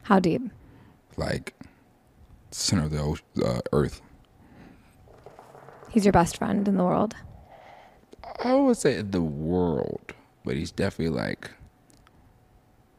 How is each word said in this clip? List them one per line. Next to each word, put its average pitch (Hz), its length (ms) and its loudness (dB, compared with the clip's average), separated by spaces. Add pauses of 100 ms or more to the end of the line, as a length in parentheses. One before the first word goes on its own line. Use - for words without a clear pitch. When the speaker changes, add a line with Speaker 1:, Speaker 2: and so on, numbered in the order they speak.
Speaker 1:
How 190 160 4
deep? 180 220 0 (760)
Speaker 2:
Like, - 360 -6 (1000)
center - 320 0
of 76 80 -4
the 76 100 -2
oce-, 73 200 -2 (220)
uh, 62 180 -2 (120)
earth. 71 280 2 (1900)
Speaker 1:
He's 208 160 2
your 202 80 4
best 170 240 4
friend 202 300 0
in 196 100 2
the 180 60 2
world? 185 320 0 (1300)
Speaker 2:
I 254 120 2
would 269 220 4
say 123 240 2
the 98 200 0
world, 78 920 -2 (320)
but 64 100 -2
he's 85 160 -4
definitely, 82 460 -2
like, 50 340 -6 (1500)